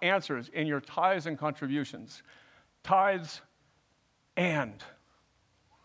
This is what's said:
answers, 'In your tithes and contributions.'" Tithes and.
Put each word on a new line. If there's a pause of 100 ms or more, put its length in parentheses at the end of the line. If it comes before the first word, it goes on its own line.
answers,
'In
your
tithes
and
contributions.'" (600)
Tithes (920)
and. (1040)